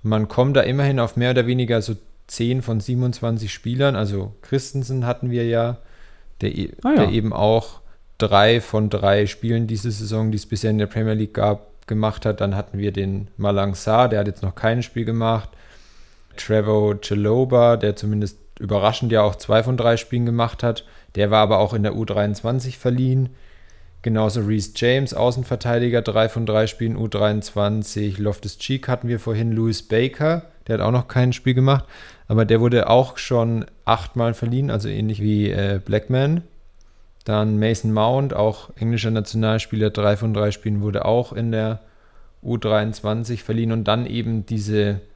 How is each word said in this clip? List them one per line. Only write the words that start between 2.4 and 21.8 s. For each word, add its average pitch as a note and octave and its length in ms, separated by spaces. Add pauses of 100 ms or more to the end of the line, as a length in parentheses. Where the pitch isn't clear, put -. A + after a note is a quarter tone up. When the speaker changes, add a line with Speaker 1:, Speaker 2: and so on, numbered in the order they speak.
Speaker 1:
von A2+ 180
siebenundzwanzig A#2 720
Spielern. C3 460
Also G2+ 340 (100)
Christensen C3 640
hatten B2 240
wir A#2+ 160
ja, A#2 340 (600)
der - 180
e- G2 140 (120)
Speaker 2:
Ah B3+ 80
ja. D#4 40
Speaker 1:
der G#2 140
eben G#2+ 240
auch A2 480 (360)
drei G#2+ 440
von G#2+ 280
drei G2+ 360
Spielen A2+ 420
diese A2+ 240
Saison, A2 400
die A2 60
es - 80
bisher A2 260
in G#2+ 60
der G#2 100
Premier A2 280
League G#2+ 180
gab, G#2 340 (200)
gemacht G#2+ 380
hat. G#2 160
Dann G2 140
hatten G#2 220
wir G2+ 140
den G2 360 (100)
Malang G2+ 380
Sarr, A2+ 340
der A2 100
hat G2+ 80
jetzt - 160
noch F#2+ 120
kein A#2 280
Spiel A#2 220
gemacht. A2+ 440 (880)
Trevoh G#2+ 580
Chalobah, A#2+ 840
der G#2 180
zumindest G#2 440 (200)
überraschend G#2+ 520
ja A2 100
auch G#2 140
zwei A2 280
von B2+ 140
drei A#2 200
Spielen A#2+ 280
gemacht A#2 380
hat. A#2 220 (300)
Der G2+ 160
war G#2+ 100
aber G#2 180
auch G#2 140
in G#2 100